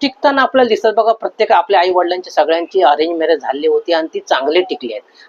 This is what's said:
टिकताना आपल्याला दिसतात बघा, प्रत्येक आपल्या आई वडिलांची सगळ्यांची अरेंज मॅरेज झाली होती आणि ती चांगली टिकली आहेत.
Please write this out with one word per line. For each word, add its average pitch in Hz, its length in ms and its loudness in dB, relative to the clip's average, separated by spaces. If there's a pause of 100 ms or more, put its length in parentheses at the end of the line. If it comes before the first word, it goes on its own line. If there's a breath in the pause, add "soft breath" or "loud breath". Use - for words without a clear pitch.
टिकताना 277 400 0
आपल्याला 262 260 2
दिसतात 220 260 0
बघा, 214 200 2
प्रत्येक - 380 -4
आपल्या 185 280 2
आई 180 100 2
वडिलांची 180 420 -2
सगळ्यांची 165 500 0
अरेंज 160 380 2
मॅरेज 160 200 0
झाली 139 280 -4
होती 151 260 0
आणि 160 200 -2
ती 202 60 -6
चांगली 156 420 0
टिकली 127 320 -6
आहेत. 104 80 -10 (280 soft breath)